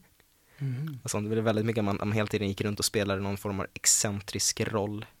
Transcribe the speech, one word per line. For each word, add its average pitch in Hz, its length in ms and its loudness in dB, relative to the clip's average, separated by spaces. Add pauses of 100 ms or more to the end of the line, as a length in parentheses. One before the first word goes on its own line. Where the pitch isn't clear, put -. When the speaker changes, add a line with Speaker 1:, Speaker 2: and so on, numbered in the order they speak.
(580)
Speaker 1:
Mm. 135 460 -6
Speaker 2:
Och 120 80 -6
sånt. 104 180 -2
Det 110 60 0
var 113 60 4
väldigt 107 240 4
mycket 110 180 2
man, 101 160 2
man 104 120 0
hela 107 160 2
tiden 104 200 0
gick 98 140 -2
runt 104 180 0
och - 60 0
spelade 98 360 0
någon 98 160 -2
form 101 220 -4
av - 140 -4
excentrisk - 880 0
roll. 107 440 -2 (160)